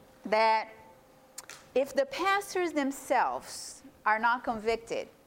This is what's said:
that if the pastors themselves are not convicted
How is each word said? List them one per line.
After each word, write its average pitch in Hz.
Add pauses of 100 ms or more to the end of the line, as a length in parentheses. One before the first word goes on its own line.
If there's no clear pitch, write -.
(260)
that 220 (1080)
if 269
the 269
pastors 370
themselves 262 (220)
are 214
not 233
convicted 214 (200)